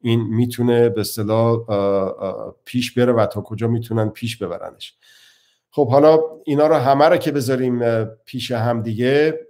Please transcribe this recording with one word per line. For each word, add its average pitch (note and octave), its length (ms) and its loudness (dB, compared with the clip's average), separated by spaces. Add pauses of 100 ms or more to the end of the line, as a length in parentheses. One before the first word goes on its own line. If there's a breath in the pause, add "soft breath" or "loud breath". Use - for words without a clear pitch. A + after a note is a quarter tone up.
این A#2 260 0
می‌تونه A#2+ 600 2
به A#2 120 -2
اصطلاح، A2+ 680 -2
اه، G2+ 40 0 (480)
اه، G#2 320 -8 (100)
پیش - 280 -6
بره B2 200 0
و A2 120 2
تا G2+ 160 -8
کجا A2 260 -6
می‌تونن A2+ 420 -2
پیش - 280 -10
ببرنش. - 600 -12 (760 soft breath)
خب C#3 180 0
حالا D3+ 300 6 (260)
اینا D3+ 220 2
رو D#3+ 80 4
همه C#3 300 4
رو E3+ 120 4
که D#3 140 -2
بذاریم، B2+ 500 -2
اه، A2+ 240 0 (200)
پیش B2 260 -8
هم A#2 300 -2
دیگه C3 580 0 (100)